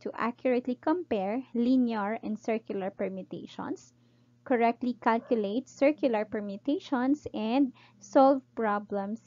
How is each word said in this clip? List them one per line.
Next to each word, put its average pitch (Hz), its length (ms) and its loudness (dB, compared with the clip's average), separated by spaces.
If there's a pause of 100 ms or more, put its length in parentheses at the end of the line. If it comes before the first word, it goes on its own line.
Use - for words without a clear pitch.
to 202 80 -6
accurately 247 640 0
compare 247 680 -2 (120)
linear 233 680 2
and 214 160 -6
circular 208 520 -4
permutations, 190 1040 -8 (500)
correctly 240 580 0
calculate 226 680 0
circular 269 560 0
permutations, 247 1080 -2
and 240 360 0 (300)
solve 269 400 4 (160)
problems 208 720 -4